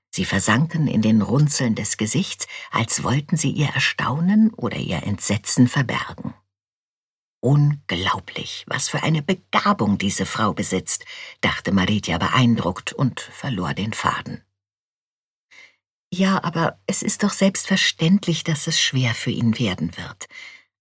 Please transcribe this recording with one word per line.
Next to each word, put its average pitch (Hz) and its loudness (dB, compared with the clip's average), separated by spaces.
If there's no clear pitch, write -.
Sie 190 -4
versanken 143 2
in 110 2
den 110 6
Runzeln 131 2
des 98 -4
Gesichts, - -2
als - -2
wollten 143 0
sie 143 0
ihr 143 0
Erstaunen 185 2
oder - -4
ihr - -4
Entsetzen 104 2
verbergen. - -4
„Unglaublich, - 0
was - -2
für 143 -4
eine 156 2
Begabung 190 0
diese 190 -2
Frau 104 0
besitzt“, - -4
dachte - -2
Maritja 95 0
beeindruckt 101 0
und - -2
verlor 113 -6
den 110 -4
Faden. - -4
„Ja, 190 2
aber 165 -2
es - -2
ist - -2
doch 202 2
selbstverständlich, 190 2
dass - -2
es 160 0
schwer 127 2
für - -4
ihn 113 2
werden 95 -2
wird. - -14